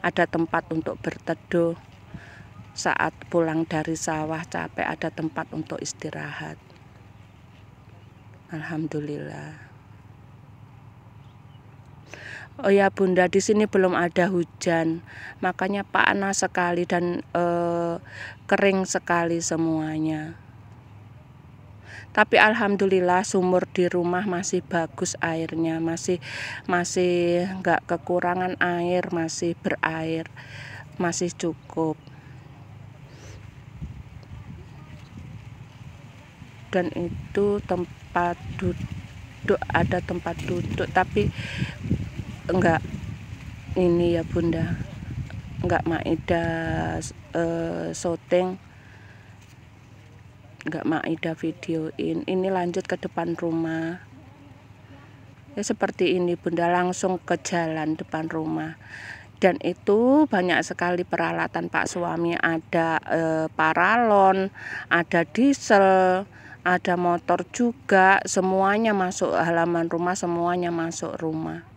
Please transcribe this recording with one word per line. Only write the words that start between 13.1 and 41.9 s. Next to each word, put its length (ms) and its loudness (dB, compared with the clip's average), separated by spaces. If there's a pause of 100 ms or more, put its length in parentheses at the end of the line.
di 160 2
sini 240 4
belum 320 2
ada 320 2
hujan, 720 0 (400)
makanya 400 -2
panas 640 2
sekali 400 0
dan, 480 0
eh, 640 0 (480)
kering 400 4
sekali 560 0
semuanya. 960 -2 (1800)
Tapi 240 4
alhamdulillah 880 4
sumur 400 2
di 240 0
rumah 400 0
masih 320 -2
bagus 560 -4
airnya, 640 -2
masih, 400 -2 (480)
masih 880 2
nggak 320 0
kekurangan 720 0
air, 480 0
masih 480 -2
berair, 720 -2 (720)
masih 320 0
cukup. 640 -4 (4000)
Dan 240 0
itu 720 -2
tempat 720 -2 (240)
duduk, 960 -4 (160)
ada 240 2
tempat 480 -4
duduk, 480 -2
tapi 400 2 (1120)